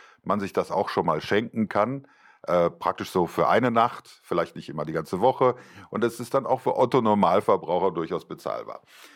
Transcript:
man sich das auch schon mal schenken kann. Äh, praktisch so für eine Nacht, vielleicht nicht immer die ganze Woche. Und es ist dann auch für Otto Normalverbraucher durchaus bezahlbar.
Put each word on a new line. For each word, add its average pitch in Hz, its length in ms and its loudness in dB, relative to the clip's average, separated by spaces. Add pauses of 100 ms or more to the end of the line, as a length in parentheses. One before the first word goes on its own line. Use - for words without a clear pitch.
(240)
man 98 160 0
sich 98 120 -6
das - 180 -2
auch 90 180 -2
schon 90 180 -2
mal 78 140 0
schenken 110 480 -2
kann. 127 380 -2 (400)
Äh, 85 240 2
praktisch 92 400 -4
so 87 160 2
für - 220 0
eine 117 220 4
Nacht, - 520 0
vielleicht 85 340 -4
nicht 80 120 -14
immer 76 160 -6
die 78 80 -8
ganze 82 280 -4
Woche. 127 360 2 (340)
Und 110 140 -4
es 117 160 -2
ist 123 140 -6
dann 131 120 0
auch 127 140 0
für - 160 -2
Otto 127 240 2
Normalverbraucher 95 920 2
durchaus 82 360 -4
bezahlbar. 57 560 -10 (340)